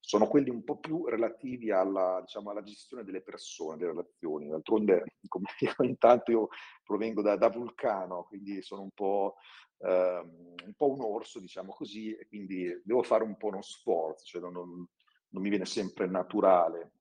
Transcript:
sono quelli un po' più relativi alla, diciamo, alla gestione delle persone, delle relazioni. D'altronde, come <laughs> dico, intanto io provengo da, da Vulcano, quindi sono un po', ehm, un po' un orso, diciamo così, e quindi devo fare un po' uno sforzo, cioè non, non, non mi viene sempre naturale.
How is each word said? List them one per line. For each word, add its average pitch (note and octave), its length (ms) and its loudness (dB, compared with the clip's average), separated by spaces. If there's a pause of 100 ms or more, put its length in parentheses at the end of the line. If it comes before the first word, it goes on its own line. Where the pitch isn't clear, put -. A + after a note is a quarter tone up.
sono G#2+ 260 4
quelli C#3 220 6
un A#2+ 140 -6
po' - 160 -6
più D#3+ 280 -4
relativi A2+ 640 -2
alla, F#2+ 500 2
diciamo, G2+ 300 -12
alla G#2 120 -8
gestione G#2+ 400 -16
delle F#2 180 -8
persone, D#2+ 540 -10
delle E2+ 160 -2
relazioni. D#2 560 -6
D'altronde, F#2+ 720 2 (100)
come F#2 180 -6
<laughs> - 140 -12
dico, B2+ 240 0
intanto A#2+ 480 6
io A2 160 4 (360)
provengo G#2 380 -2
da, G2+ 140 4
da A2+ 140 6
Vulcano, G2+ 760 -4
quindi G2 380 -10
sono G2 200 -10
un G2 100 -12
po', G2 440 0 (440)
ehm, F2+ 760 0 (100)
un G#2 100 -16
po' C#3+ 140 2
un C3+ 120 -4
orso, A2 400 -6
diciamo F#2 320 -14
così, A2 420 -10
e - 120 -18
quindi F#2 560 -8
devo A2+ 200 2
fare A2 220 2
un G#2 100 -8
po' G#2+ 120 -8
uno G2 140 -6
sforzo, E2 640 -4
cioè F2 160 -10
non, F2 120 -12
non, F2 340 -12 (420)
non F#2+ 120 -8
mi G2+ 80 -2
viene G2+ 160 2
sempre G2 420 -4
naturale. F2+ 920 4